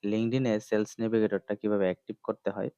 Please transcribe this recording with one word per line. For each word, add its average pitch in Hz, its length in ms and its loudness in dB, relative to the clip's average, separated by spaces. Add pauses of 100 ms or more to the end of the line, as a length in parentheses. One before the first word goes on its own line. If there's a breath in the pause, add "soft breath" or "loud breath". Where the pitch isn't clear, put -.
LinkedIn 113 440 0
এ 107 120 2
সেলস 107 380 -2
নেভিগেটরটা 110 560 0
কিভাবে 104 300 0
অ্যাক্টিভ 92 380 -2
করতে - 280 -4
হয়। 101 280 -6